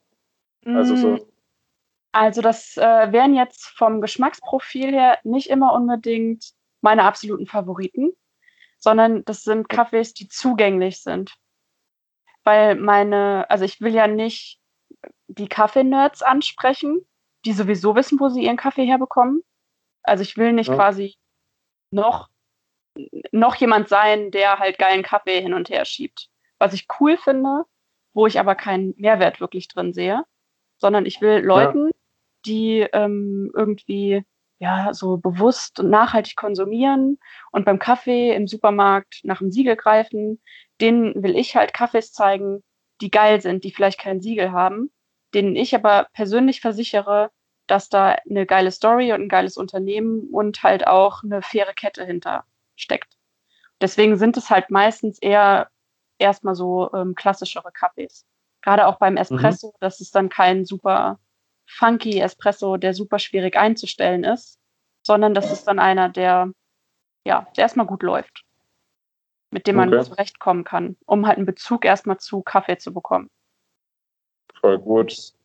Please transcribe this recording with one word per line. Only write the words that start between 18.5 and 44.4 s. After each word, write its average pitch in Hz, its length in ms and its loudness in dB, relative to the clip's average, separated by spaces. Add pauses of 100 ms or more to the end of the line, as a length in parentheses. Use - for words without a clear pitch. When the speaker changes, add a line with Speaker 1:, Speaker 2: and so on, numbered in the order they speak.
Speaker 2:
Kaffee 269 280 -4
herbekommen. 262 580 0 (600)
Also 196 200 0
ich - 140 -14
will 233 160 2
nicht 233 160 0
Speaker 1:
Ja. 131 60 0
Speaker 2:
quasi 196 400 0 (760)
noch, 208 380 -2 (1040)
noch 226 240 2
jemand 220 340 2
sein, 208 420 2
der 196 280 0
halt 196 180 -2
geilen 190 260 2
Kaffee 185 380 -2
hin 180 120 -4
und 180 160 -6
her - 160 -4
schiebt. - 440 -12 (300)
Was 190 140 0
ich 190 140 -12 (120)
cool 302 180 4
finde, 269 460 -2 (500)
wo 214 140 4
ich 214 120 0
aber 196 160 2
keinen 190 420 -4
Mehrwert 202 440 2
wirklich 185 260 -10
drin 180 260 -8
sehe, 185 300 -4 (560)
sondern 202 260 2
ich - 160 -10
will 214 180 4
Speaker 1:
Ja. - 60 -2
Speaker 2:
Leuten, 240 460 4 (540)
die, 220 360 -2 (120)
ähm, 202 640 -2
irgendwie, 202 680 -2 (360)
ja, 190 340 -4
so 185 240 -4
bewusst 190 640 0
und 190 100 0
nachhaltig 220 460 2
konsumieren 240 840 -2 (320)
und 202 140 -2
beim 196 140 2
Kaffee 240 560 0
im 202 120 -4
Supermarkt 202 760 0
nach 190 160 -6
dem 190 120 -4
Siegel 240 240 2
greifen, 220 640 0 (380)
denen 226 440 2
will 190 120 0
ich - 200 -2
halt 208 180 2
Kaffees 233 400 -2
zeigen, 196 500 -2 (380)
die 202 100 -8
geil 214 300 6
sind, 185 220 -4
die 190 80 -10
vielleicht 196 280 0
kein 190 220 -8
Siegel 196 300 -4